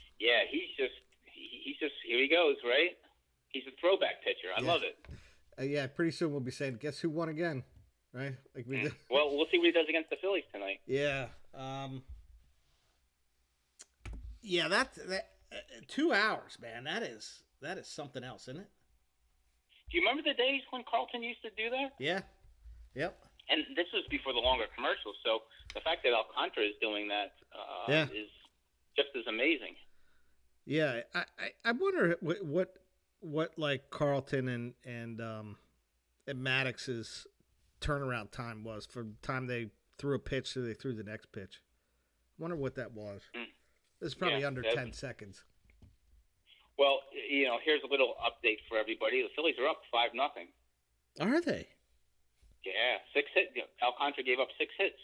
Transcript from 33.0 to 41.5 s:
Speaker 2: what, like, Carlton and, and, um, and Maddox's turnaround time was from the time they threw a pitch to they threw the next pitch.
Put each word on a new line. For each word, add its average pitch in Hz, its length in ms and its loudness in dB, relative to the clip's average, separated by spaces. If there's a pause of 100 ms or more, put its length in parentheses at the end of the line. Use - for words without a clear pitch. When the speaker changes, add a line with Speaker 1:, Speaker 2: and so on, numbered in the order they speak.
Speaker 2:
what, 156 380 -2
like, 143 320 0
Carlton 139 580 2
and, 123 260 -2 (120)
and, 117 360 -8
um, 107 360 -8 (720)
and 131 140 -4
Maddox's 131 840 -2 (540)
turnaround 131 500 -2
time 117 320 -8
was 110 220 -8
from 113 360 -10
the - 60 -14
time 131 180 -2
they 120 220 -2 (300)
threw 143 180 0
a 117 40 2
pitch - 340 -4
to 131 80 -2
they 117 120 -2
threw 131 200 -4
the 107 100 -6
next 107 300 -10
pitch. 98 260 -12 (800)